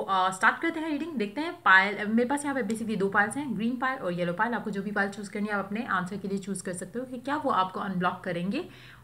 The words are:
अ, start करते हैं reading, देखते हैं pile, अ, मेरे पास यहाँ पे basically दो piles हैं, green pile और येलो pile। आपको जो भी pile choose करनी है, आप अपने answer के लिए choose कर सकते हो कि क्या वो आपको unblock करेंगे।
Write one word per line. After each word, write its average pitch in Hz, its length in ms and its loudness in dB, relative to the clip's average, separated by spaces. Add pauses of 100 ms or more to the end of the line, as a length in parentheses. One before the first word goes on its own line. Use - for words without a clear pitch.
अ, 190 220 4
start 226 320 4
करते 330 180 0
हैं 320 100 -4
reading, 320 220 -4
देखते 208 280 -2
हैं 349 220 -6
pile, 196 340 8
अ, - 80 -4
मेरे 226 240 2
पास 277 160 0
यहाँ 277 100 -2
पे 262 80 0
basically 214 360 -2
दो 190 100 2
piles 214 280 2
हैं, 277 200 -4
green 233 200 0
pile 262 220 -2
और 180 140 -2
येलो 175 200 -2
pile। 220 220 0
आपको 214 160 -4
जो 196 120 -4
भी 208 80 -4
pile 202 200 0
choose 202 200 -10
करनी 208 180 -4
है, 208 60 -2
आप 196 100 0
अपने 214 200 -4
answer 180 320 -2
के 196 120 -6
लिए 196 100 -2
choose 190 260 -6
कर 190 80 -4
सकते 226 260 -8
हो 262 60 -6
कि 254 140 -10
क्या 277 180 -2
वो 285 140 -2
आपको 185 300 2
unblock 185 440 0
करेंगे। 190 440 -2 (340)